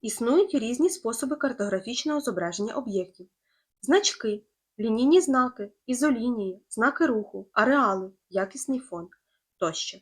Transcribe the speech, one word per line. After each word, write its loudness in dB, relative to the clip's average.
Існують 2
різні 0
способи -4
картографічного -4
зображення -4
об'єктів: -6
значки, 0
лінійні 6
знаки, 0
ізолінії, 0
знаки 2
руху, -2
ареали, 2
якісний -4
фон -12
тощо. -4